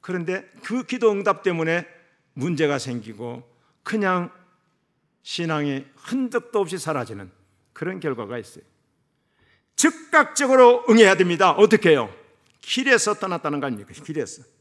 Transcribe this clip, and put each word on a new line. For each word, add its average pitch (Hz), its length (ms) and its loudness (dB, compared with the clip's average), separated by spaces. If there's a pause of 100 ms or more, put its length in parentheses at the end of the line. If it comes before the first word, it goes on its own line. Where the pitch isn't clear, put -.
그런데 180 460 -8 (160)
그 247 220 -6
기도 233 260 0
응답 202 320 -2
때문에 170 440 -2 (480)
문제가 143 440 -2
생기고 117 720 -12 (340)
그냥 185 480 -2 (920)
신앙의 147 640 -6 (100)
흔적도 240 640 -4
없이 180 180 -4
사라지는 113 520 -8 (420)
그런 185 280 -10
결과가 120 380 -8
있어요. - 260 -18 (1120)
즉각적으로 262 1120 4
응해야 220 260 8
됩니다. 175 360 2
어떻게 196 380 4
해요? 117 240 0 (460)
길에서 247 540 0
떠났다는 160 460 -6
거 139 60 -6
아닙니까? 104 260 -10
길에서. 143 500 -6 (180)